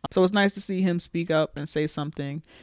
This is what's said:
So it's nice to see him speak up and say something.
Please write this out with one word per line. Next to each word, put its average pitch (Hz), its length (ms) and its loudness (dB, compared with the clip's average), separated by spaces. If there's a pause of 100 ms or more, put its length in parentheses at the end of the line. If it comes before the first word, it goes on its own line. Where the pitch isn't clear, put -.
(100)
So 185 140 4
it's 180 80 2
nice 196 220 4
to 202 60 -8
see 185 220 0
him 175 160 2
speak 170 320 -4
up 156 260 2
and 143 120 -6
say 151 180 0
something. 147 560 -6 (200)